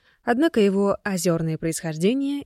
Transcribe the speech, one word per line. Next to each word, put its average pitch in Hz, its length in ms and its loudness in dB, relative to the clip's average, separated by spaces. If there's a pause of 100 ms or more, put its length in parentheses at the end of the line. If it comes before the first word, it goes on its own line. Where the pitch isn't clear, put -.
(240)
однако 254 360 2
его 202 440 2
озёрное 165 540 -2
происхождение 208 880 -2